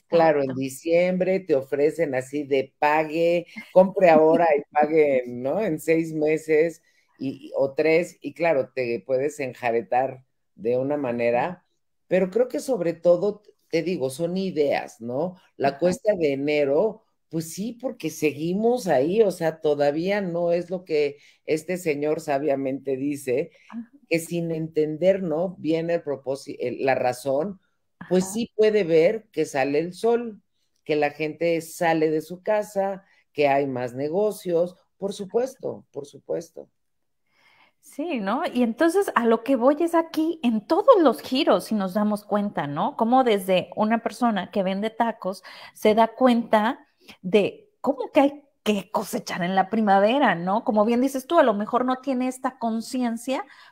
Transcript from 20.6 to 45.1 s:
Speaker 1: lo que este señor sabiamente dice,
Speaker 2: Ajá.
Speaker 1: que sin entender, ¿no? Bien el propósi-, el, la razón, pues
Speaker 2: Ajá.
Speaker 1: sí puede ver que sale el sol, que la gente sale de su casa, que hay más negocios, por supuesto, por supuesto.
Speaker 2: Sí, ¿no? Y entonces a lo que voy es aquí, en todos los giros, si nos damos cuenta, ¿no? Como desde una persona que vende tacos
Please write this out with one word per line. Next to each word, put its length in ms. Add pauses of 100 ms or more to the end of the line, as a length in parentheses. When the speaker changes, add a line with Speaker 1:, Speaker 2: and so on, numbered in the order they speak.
Speaker 1:
lo 160
que 320 (280)
este 320
señor 440
sabiamente 760
dice, 540 (160)
Speaker 2:
Ajá. 220 (200)
Speaker 1:
que 100
sin 320
entender, 720
¿no? 360
Bien 300
el 140
propósi-, 560
el, 260
la 100
razón, 640 (480)
pues 180
Speaker 2:
Ajá. 60
Speaker 1:
sí 240
puede 280
ver 480
que 140
sale 340
el 140
sol, 480 (420)
que 120
la 160
gente 500
sale 500
de 100
su 220
casa, 640 (280)
que 140
hay 200
más 280
negocios, 800 (220)
por 160
supuesto, 800
por 140
supuesto. 640 (1120)
Speaker 2:
Sí, 380
¿no? 220 (100)
Y 120
entonces 520
a 100
lo 180
que 120
voy 240
es 140
aquí, 500
en 220
todos 360
los 200
giros, 440
si 100
nos 180
damos 320
cuenta, 420
¿no? 300
Como 260
desde 520
una 260
persona 500
que 120
vende 260
tacos 540 (300)